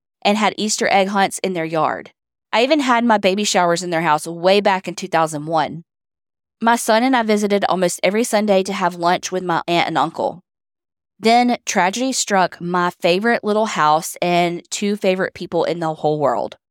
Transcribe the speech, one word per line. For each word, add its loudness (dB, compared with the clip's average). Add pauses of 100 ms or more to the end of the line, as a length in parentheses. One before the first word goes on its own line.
(220)
and 2
had 0
Easter -2
egg 4
hunts -2
in -4
their -4
yard. -4 (380)
I 2
even 2
had 2
my 4
baby 0
showers 2
in -6
their 0
house 0
way 2
back 0
in -10
two -10
thousand -2
one. -2 (800)
My 2
son 2
and 2
I 2
visited 0
almost 0
every 0
Sunday 2
to -6
have -2
lunch -2
with -4
my -2
aunt 0
and -2
uncle. -2 (760)
Then 2
tragedy 0
struck 0
my -2 (140)
favorite 2
little 0
house 0
and 0
two -2
favorite -2
people -4
in -4
the -4
whole -2
world, -2 (140)